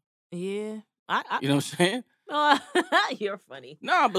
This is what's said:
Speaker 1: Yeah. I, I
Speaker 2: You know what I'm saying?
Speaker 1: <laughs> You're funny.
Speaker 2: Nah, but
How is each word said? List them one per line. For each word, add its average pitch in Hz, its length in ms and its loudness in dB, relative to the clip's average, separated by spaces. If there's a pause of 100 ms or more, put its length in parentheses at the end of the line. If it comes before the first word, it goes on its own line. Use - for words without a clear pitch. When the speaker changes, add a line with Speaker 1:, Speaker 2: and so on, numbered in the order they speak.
(320)
Speaker 1:
Yeah. 208 500 -8 (260)
I, 214 220 -2
I 247 120 -4
Speaker 2:
You 135 80 -2
know 143 60 4
what 143 160 -2
I'm - 60 -12
saying? 196 260 2 (240)
Speaker 1:
<laughs> 302 920 2
You're 202 180 -4
funny. 135 440 -18
Speaker 2:
Nah, 302 260 2
but 190 120 0